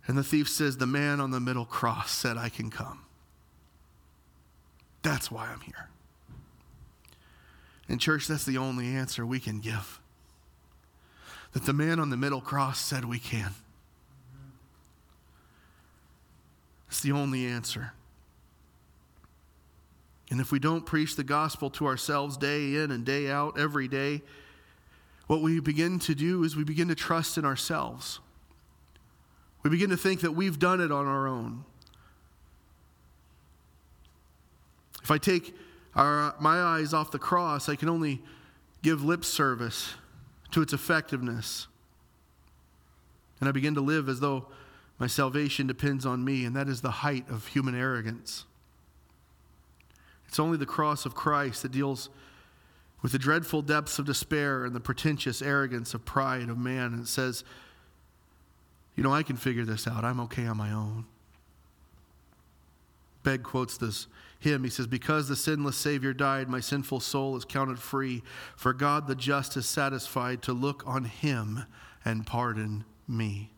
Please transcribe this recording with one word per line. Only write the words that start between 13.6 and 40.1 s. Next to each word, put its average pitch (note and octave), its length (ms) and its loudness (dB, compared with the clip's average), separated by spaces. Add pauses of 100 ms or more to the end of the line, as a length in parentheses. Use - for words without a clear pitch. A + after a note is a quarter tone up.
It's - 120 -4
the C#3 120 2
only C3+ 340 0
answer. A#2+ 460 -4 (2500)
And B2 100 2
if C3 100 -2
we C#3+ 80 4
don't D#3+ 260 2
preach D3+ 300 0
the C#3+ 100 -2
gospel D3 460 0
to D3 160 -2
ourselves C#3+ 500 0
day C#3+ 400 0
in D3+ 140 0
and C3 140 -2
day C#3 260 0
out, D3 280 0
every C#3+ 280 2
day, C#3 360 0 (1040)
what D#3 140 4
we D#3+ 200 4
begin D#3+ 400 2
to D#3+ 140 2
do E3+ 280 2
is D3+ 140 2
we D3+ 80 0
begin D#3 240 2
to E3 60 2
trust E3 440 0
in D3+ 60 0
ourselves. C3 760 -2 (1400)
We D3+ 80 2
begin F#3 200 4
to F3+ 60 2
think F#3+ 260 2
that E3 100 2
we've E3+ 260 2
done F3+ 220 6
it E3 100 2
on C#3+ 160 2
our C#3 220 2
own. A#2+ 360 -6 (3500)
If - 80 -4
I D3+ 80 6
take F3 360 2 (400)
our, D3 460 4
my D#3+ 200 4
eyes D#3+ 320 2
off D#3 180 2
the C#3+ 80 -4
cross, E3 500 0
I C#3+ 80 0
can D#3 120 0
only D#3 340 0 (600)
give D3+ 220 4
lip E3+ 200 2
service A#2+ 720 0 (560)